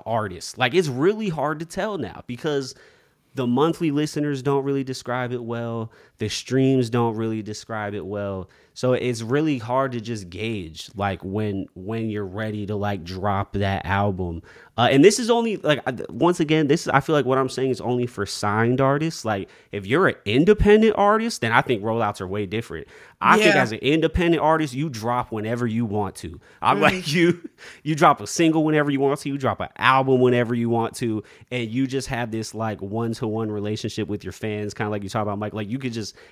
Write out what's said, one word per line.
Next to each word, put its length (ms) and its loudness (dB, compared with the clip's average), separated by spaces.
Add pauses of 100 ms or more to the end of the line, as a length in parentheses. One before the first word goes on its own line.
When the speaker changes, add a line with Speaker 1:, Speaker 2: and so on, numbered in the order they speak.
Speaker 1:
artist. 500 -4
Like, 160 0
it's 140 4
really 420 0
hard 300 -4
to 60 -8
tell 340 -6
now 260 -8
because 480 -4 (640)
the 120 -2
monthly 420 2
listeners 540 -2
don't 200 2
really 200 -2
describe 480 -6
it 120 -6
well. 480 -6 (280)
The 100 -4
streams 640 2
don't 240 2
really 260 -4
describe 540 -8
it 100 -6
well. 420 -6 (280)
So 180 2
it's 280 0
really 380 0
hard 320 -2
to 100 -6
just 300 -8
gauge, 640 -8
like, 280 -4
when, 520 -4
when 340 -6
you're 160 -4
ready 400 -6
to, 100 -4
like, 280 -2
drop 500 -2
that 320 0
album. 560 0 (360)
Uh, 120 4
and 160 8
this 140 8
is 100 -4
only, 280 2
like, 280 0
I, 100 -4 (140)
once 300 2
again, 280 2
this 140 4
is, 60 -8
I 120 4
feel 160 -2
like 100 4
what 120 2
I'm 120 0
saying 200 -2
is 120 -2
only 260 0
for 180 -6
signed 560 0
artists. 440 0
Like, 240 -4 (220)
if 140 -8
you're 220 2
an 80 2 (100)
independent 720 6
artist, 440 2
then 100 0
I 100 6
think 220 0
rollouts 360 -2
are 60 -6
way 220 -4
different. 400 -8 (340)
I 160 6
think 160 6
Speaker 2:
Yeah. 80 4
Speaker 1:
as 120 0
an 60 -6
independent 640 2
artist, 320 2
you 160 -2
drop 420 -4
whenever 360 -2
you 180 0
want 320 -2
to. 240 -12 (220)
I'm 160 2
Speaker 2:
Mm. 20 2
Speaker 1:
like, 260 2
<laughs> 60 -2
you, 340 2 (360)
you 100 -2
drop 280 4
a 60 -10
single 360 2
whenever 260 2
you 100 0
want 200 2
to, 100 -6
you 80 -4
drop 220 -2
an 180 -6
album 420 6
whenever 360 4
you 140 0
want 260 0
to, 280 -4 (280)
and 180 -6
you 160 0
just 220 -4
have 240 -4
this, 240 -6
like, 260 -4
one-to-one 680 -4
relationship 560 -4
with 160 -6
your 100 -10
fans, 400 -6
kinda 160 -4
like 140 -4
you 60 -8
talk 120 -2
about, 160 -4
Mike. 160 -6
Like, 160 -8
you 80 -6
could 160 -6
just, 220 -8 (160)